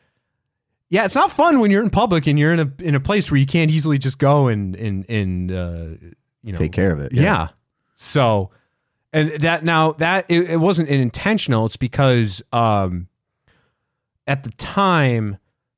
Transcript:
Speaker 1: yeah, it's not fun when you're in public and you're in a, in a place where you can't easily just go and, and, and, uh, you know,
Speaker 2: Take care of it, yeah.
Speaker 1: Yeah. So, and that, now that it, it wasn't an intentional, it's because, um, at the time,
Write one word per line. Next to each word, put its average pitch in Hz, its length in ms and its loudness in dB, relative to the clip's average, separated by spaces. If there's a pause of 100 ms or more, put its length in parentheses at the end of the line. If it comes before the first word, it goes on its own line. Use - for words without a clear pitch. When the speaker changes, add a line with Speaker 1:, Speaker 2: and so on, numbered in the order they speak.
(880)
Speaker 1:
yeah, 202 160 0
it's 190 120 -4
not 349 160 2
fun 302 260 4
when 208 140 4
you're 202 100 4
in 214 80 0
public 180 380 2
and 147 100 2
you're 151 140 2
in 170 80 2
a, 139 120 -2 (100)
in 160 120 -2
a 135 60 0
place 196 300 -2
where 143 80 2
you 135 80 2
can't 160 240 0
easily 151 280 0
just 135 200 -6
go 143 300 4
and, 101 280 -2
and, 98 340 -6
and, 92 420 -2
uh, 87 320 -6 (600)
you 110 80 -10
know, 85 60 -8
Speaker 2:
Take 82 140 -2
care 95 200 0
of 76 80 -4
it, 69 120 -8
yeah. 123 100 0
Speaker 1:
Yeah. 135 260 0 (480)
So, 110 540 0 (640)
and 156 180 0 (120)
that, 165 220 0
now 160 300 2
that 180 360 -2
it, 175 200 0
it 165 80 0
wasn't 165 320 0
an 139 100 2
intentional, 123 680 0
it's - 100 -6
because, 120 640 0 (120)
um, 98 560 0 (1200)
at 139 180 -4
the 117 80 -10
time, 131 840 0 (400)